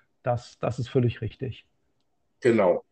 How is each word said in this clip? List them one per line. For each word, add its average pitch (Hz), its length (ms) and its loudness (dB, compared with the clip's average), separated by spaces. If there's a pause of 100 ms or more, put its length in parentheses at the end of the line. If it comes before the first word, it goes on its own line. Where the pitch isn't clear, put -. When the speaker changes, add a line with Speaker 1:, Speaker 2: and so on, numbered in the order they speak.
(240)
Speaker 1:
Das, 120 360 -4
das 127 200 -6
ist 117 80 -6
völlig 123 340 0
richtig. 113 440 -10 (760)
Speaker 2:
Genau, 107 520 2